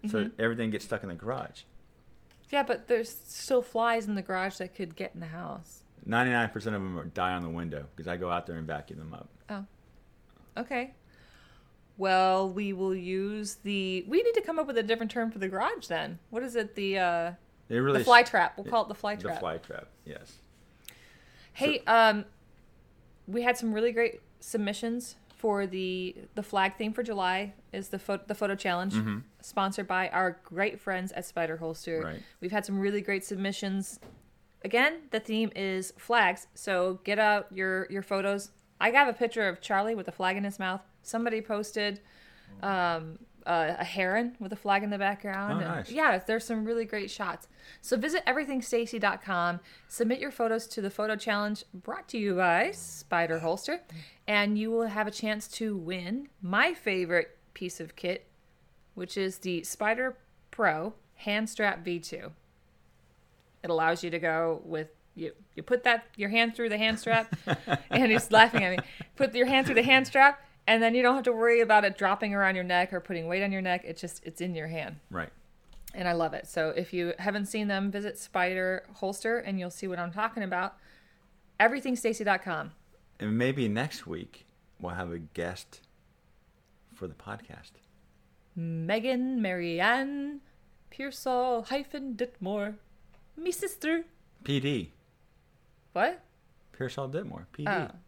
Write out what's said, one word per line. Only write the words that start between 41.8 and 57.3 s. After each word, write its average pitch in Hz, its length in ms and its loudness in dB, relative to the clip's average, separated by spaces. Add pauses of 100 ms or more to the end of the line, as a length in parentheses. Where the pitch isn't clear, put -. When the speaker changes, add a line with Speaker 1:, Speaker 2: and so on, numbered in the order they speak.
Speaker 2:
um, 170 580 0 (260)
a, 165 340 2
a - 40 -2
heron 202 560 0
with 196 140 -8
a - 20 -6
flag 202 280 2
in 208 60 -4
the 208 80 -2
background. 202 580 -2
Speaker 1:
Oh, - 20 0
Speaker 2:
And 170 100 -2
Speaker 1:
nice. 165 240 -6
Speaker 2:
yeah, 269 340 4
there's 226 200 0
some 220 180 -2
really 226 220 -2
great 202 260 -6
shots. - 380 -8 (320)
So - 160 0
visit 311 280 0
everything 262 360 0
stacy 233 380 -2
dot 196 220 0
com. 175 380 0 (300)
Submit 240 320 0
your 285 100 -6
photos 226 360 0
to - 140 -6
the 196 80 -2
photo 214 280 -2
challenge 208 560 -2
brought 208 360 -12
to - 80 -6
you 202 180 2
by 185 360 4
Spider 165 680 -2
Holster. 190 420 -2 (480)
And 208 280 2
you 220 140 -2
will 226 160 2
have 208 200 -2
a 214 40 -6
chance 214 380 -4
to 220 260 -4
win 185 540 -6 (120)
my 214 320 2
favorite 180 640 0 (160)